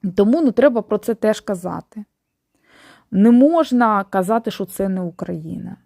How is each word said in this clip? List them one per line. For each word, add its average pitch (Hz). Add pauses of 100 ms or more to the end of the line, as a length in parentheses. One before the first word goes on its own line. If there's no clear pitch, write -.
(160)
Тому, 226
ну, 269
треба 240
про 208
це 220
теж 214
казати. 180 (1040)
Не 208
можна 247
казати, 208
що 196
це 196
не 185
Україна. 175